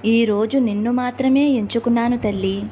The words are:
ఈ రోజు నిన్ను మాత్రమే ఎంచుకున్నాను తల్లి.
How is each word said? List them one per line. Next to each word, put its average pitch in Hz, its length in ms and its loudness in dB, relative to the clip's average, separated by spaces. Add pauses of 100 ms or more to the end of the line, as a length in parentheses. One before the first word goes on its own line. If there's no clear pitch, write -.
ఈ 226 200 4
రోజు 214 340 0
నిన్ను 220 340 0
మాత్రమే 254 560 0
ఎంచుకున్నాను 233 680 0
తల్లి. 196 560 -4